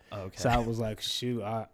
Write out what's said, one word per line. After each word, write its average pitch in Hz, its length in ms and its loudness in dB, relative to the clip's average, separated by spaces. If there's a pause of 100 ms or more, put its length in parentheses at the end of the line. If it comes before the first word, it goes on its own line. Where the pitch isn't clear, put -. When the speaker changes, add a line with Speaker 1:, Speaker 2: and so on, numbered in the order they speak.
(140)
Speaker 1:
Okay. 98 240 -8
Speaker 2:
So 123 120 4
I 120 100 6
was 113 200 0
like, 107 220 -2
"Shoot, 123 400 0
I, 110 320 -2